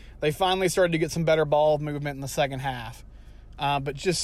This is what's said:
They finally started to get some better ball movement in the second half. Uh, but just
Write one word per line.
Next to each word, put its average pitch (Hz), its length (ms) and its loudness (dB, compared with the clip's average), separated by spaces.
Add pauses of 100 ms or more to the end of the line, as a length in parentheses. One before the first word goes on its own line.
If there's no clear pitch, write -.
(200)
They 151 100 2
finally 190 380 0
started 175 240 4
to 160 60 0
get 160 120 0
some 165 140 -2
better 160 200 4
ball 151 340 4
movement 147 360 -6
in 135 60 -12
the 139 80 -8
second 135 320 -2
half. 123 440 -8 (540)
Uh, 143 220 0
but 139 160 -6
just 170 280 -2